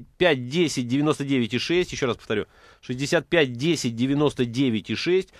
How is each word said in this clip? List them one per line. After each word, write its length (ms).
пять 320
десять 400
девяносто 340
девять 300
и 40
шесть, 360
ещё 140
раз 100
повторю, 300
шестьдесят 480
пять 240
десять 420
девяносто 480
девять 460
и 60
шесть, 340